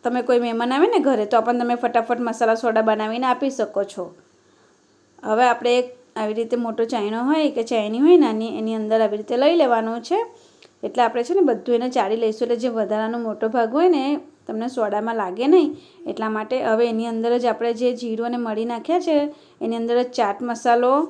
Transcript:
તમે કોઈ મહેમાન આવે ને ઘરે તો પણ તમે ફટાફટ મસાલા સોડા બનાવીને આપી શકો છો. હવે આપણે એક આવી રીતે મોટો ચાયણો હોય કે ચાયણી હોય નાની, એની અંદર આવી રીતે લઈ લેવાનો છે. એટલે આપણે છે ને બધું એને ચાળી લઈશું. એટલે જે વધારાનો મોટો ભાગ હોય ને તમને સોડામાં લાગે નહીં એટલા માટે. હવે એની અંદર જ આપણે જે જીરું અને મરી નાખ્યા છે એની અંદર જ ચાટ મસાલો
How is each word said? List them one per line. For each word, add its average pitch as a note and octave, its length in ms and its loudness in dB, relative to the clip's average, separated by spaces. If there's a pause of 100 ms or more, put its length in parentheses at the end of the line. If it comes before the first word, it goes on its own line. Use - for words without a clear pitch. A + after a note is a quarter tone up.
તમે B3 180 -2
કોઈ A#3+ 180 2
મહેમાન A#3+ 320 -2
આવે D4+ 160 4
ને A#4 120 2
ઘરે B3+ 260 2
તો A3+ 160 4
પણ A#3+ 180 0
તમે A#3+ 160 0
ફટાફટ A#3+ 440 0
મસાલા A3+ 360 0
સોડા A3 260 0
બનાવીને A3 460 0
આપી B3+ 220 0
શકો G#3 340 -4
છો. G3 220 -8 (1200)
હવે A#3 220 2
આપણે A#3+ 320 2
એક B3 100 0 (280)
આવી G#3+ 180 -4
રીતે A3+ 220 -4
મોટો A#3 300 -2
ચાયણો A3 380 -4
હોય D4+ 280 2
કે A#3 120 -4
ચાયણી A3+ 420 -2
હોય F4 120 10
નાની, A3+ 400 2
એની A3 180 -4
અંદર A3 260 0
આવી G#3 160 0
રીતે A3+ 200 -4
લઈ D4 180 4
લેવાનો A#3 460 2
છે. F4+ 180 -2 (640)
એટલે A#3+ 200 0
આપણે A#3 200 0
છે D#4+ 100 -4
ને F#4+ 160 4
બધું A#3+ 260 0
એને B3 140 0
ચાળી A3+ 340 0
લઈશું. A3 220 0
એટલે A#3 120 2
જે A#3+ 120 -2
વધારાનો A3 500 -2
મોટો A3 300 -4
ભાગ A3+ 220 0
હોય E4 180 2
ને C#4+ 140 2 (440)
તમને A3 220 -6
સોડામાં A3 460 -2
લાગે G#3 320 -4
નહીં E4+ 220 6 (380)
એટલા A3 220 -4
માટે. A3 340 -4
હવે A3+ 240 2
એની A3+ 260 -4
અંદર A3+ 240 -2
જ A#3+ 80 -2
આપણે A#3 280 -2
જે A#3+ 200 0
જીરું A#3 340 -6
અને A#3+ 100 -4
મરી A3+ 280 -4
નાખ્યા D4 400 -2
છે D#4+ 100 2 (460)
એની A3+ 200 -4
અંદર A#3+ 160 0
જ B3 120 2
ચાટ G3+ 320 -2
મસાલો A#3+ 520 2 (160)